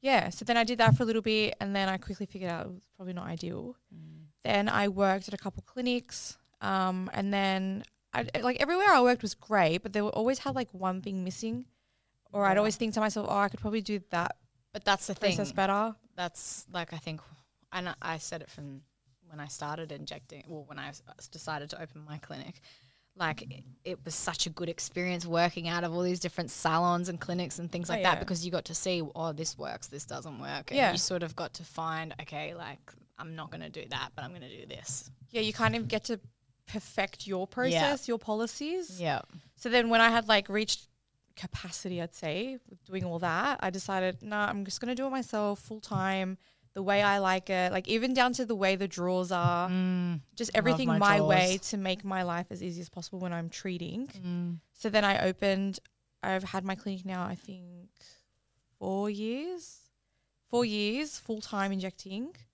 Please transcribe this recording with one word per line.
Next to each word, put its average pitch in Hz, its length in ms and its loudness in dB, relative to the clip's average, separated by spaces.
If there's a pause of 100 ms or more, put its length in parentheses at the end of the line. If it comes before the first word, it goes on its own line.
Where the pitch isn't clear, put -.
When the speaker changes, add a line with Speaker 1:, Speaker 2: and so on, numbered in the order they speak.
Speaker 1:
Yeah, 254 280 4
so 202 160 -8
then 233 120 4
I 233 60 6
did 233 160 0
that 226 160 10
for - 80 2
a - 40 4
little 226 160 2
bit, 214 360 2
and 202 160 -2
then 196 140 2
I 190 80 0
quickly 196 300 -6
figured 185 240 -6
out 165 160 -4
it 180 60 -10
was 185 100 -18 (120)
probably 185 180 -8
not 175 140 -8
ideal. 175 480 -8 (180)
Speaker 2:
Mm. 156 320 -18 (180)
Speaker 1:
Then 202 260 2
I 202 200 4
worked 190 380 2
at 202 60 -8
a 196 40 -6
couple - 260 -8
clinics, - 720 -4 (240)
um, 185 520 2
and 196 200 0
then 190 500 2 (300)
I, 233 140 0 (140)
like, 226 200 2
everywhere 359 300 6
I 285 100 10
worked 247 220 6
was 208 100 -2
great, 180 480 4
but 196 120 -8
they 208 80 2
were, 208 100 2
always 240 280 2
had, 277 140 -2
like, 262 200 -2
one 185 280 -2
thing 190 220 -4
missing, 226 420 -4 (680)
or 202 140 2
I'd 190 80 8
Speaker 2:
Yeah. 190 60 8
Speaker 1:
always 208 160 4
think 220 180 -2
to 214 60 0
myself, 214 280 0
"Oh, 202 100 2
I 202 120 4
could - 120 -10
probably 214 200 0
do 196 300 -4
that 175 260 0 (360)
Speaker 2:
But 202 120 -6
that's 196 220 4
the 196 80 -2
Speaker 1:
process 208 320 2
Speaker 2:
thing. - 80 -6
Speaker 1:
better." 202 400 2 (200)
Speaker 2:
That's, - 560 -6
like, 175 220 -6
I 165 40 -10
think, 156 240 -8 (500)
and 180 180 -4
I, - 120 -6
I 165 180 -4
said 160 240 -8
it - 80 -20
from 139 320 -14 (500)
when 151 60 -14
I 147 80 -10
started 151 440 -8
injecting, 143 560 -14
well, 156 200 -10
when 151 120 -14
I 139 100 -10
s-, 143 120 -16 (300)
decided 151 400 -8
to - 100 -12
open 151 260 -16
my 151 120 -10
clinic, - 420 -14 (540)
like, 165 280 -2
it, - 200 -14 (200)
it - 220 -8
was 160 100 -2
such - 320 2
a - 20 -4
good 165 200 -6
experience 180 560 -2
working 170 420 2
out 170 160 0
of 165 100 -2
all 175 100 0
these 180 160 0
different 170 320 -4
salons 175 580 2
and 170 100 -6
clinics 175 400 -4
and 170 120 -8
things 175 180 -4
Speaker 1:
Oh, 175 40 2
Speaker 2:
like 190 100 0
that 180 120 8
Speaker 1:
yeah. 131 40 -4
Speaker 2:
because 170 260 -4
you 180 60 -4
got 170 140 -2
to 165 100 -8
see, 180 260 0 (140)
"Oh, 165 180 -4
this 156 240 -6
works, 131 300 -8
this 143 180 -10
doesn't 139 340 -10
work." 139 320 -6
And - 60 0
Speaker 1:
Yeah. 240 160 6
Speaker 2:
you 170 40 0
sort 175 260 0
of 160 120 -8
got - 200 -6
to - 80 -12
find, 160 580 -6
"Okay, 156 340 -8
like, 151 360 -14 (280)
I'm 160 160 -12
not 156 160 -12
gonna 160 180 -12
do 151 200 -12
that, 135 260 -4
but 147 80 -10
I'm 135 100 -10
gonna 170 160 -16
do - 160 -18
this." - 460 -10 (180)
Speaker 1:
Yeah, 233 120 -2
you 214 120 2
kind 226 220 2
of 226 120 -2
get 214 180 -2
to 226 140 -4 (460)
perfect - 640 -6
your 190 220 -2
Speaker 2:
Yeah. - 40 -20
Speaker 1:
process, 269 540 2
your 233 120 0
policies. 233 800 -4
Speaker 2:
Yeah. 156 220 0 (340)
Speaker 1:
So - 140 -6
then 233 200 6
when 226 120 8
I 226 80 10
had, 226 180 2
like, 208 220 6
reached 214 380 -2 (480)
capacity, 180 640 -6
I'd 170 140 -6
say, 208 420 -4 (120)
with 185 160 -20
doing 190 180 -4
all 170 160 -2
that, 180 420 2
I 190 80 0
decided, 185 540 0
"Nah, 208 240 0
I'm 202 180 -2
just 196 160 -6
gonna 247 140 -2
do 262 120 -2
it - 40 0
myself 214 480 0
full 214 220 -12
time, 190 560 0 (360)
the 196 80 -6
way 202 220 4
I 202 160 6
like 185 300 2
it." 180 220 4
Like, 185 160 0
even 233 260 2
down 247 200 4
to 247 120 0
the 226 100 0
way 190 200 4
the 190 120 0
drawers 180 440 0
are, 175 380 2
Speaker 2:
Mm, 180 520 0 (140)
Speaker 1:
just - 180 -4
Speaker 2:
love - 60 4
Speaker 1:
everything 247 280 4
Speaker 2:
my 220 100 4
Speaker 1:
my 202 240 8
way 185 360 6
Speaker 2:
drawers. - 140 -4
Speaker 1:
to 214 60 -2
make 190 260 -2
my 190 200 0
life 175 280 -2
as 185 120 -8
easy 175 180 -6
as 170 80 -12
possible 180 300 -10
when 180 140 -4
I'm 165 160 -4
treating. 185 580 -6
Speaker 2:
Mm. 175 520 -4 (140)
Speaker 1:
So - 160 -4
then 208 160 4
I 196 140 4
opened, 190 600 0 (440)
I've 190 220 0
had 190 200 -4
my 196 100 -2
clinic 190 300 -6
now, 185 200 -4
I 175 100 -4
think, 180 540 -16 (880)
four 196 300 0
years, 262 800 -6 (600)
four 240 160 4
years, 214 540 0
full 214 220 -6
time 196 300 -2
injecting. 190 640 -6 (180)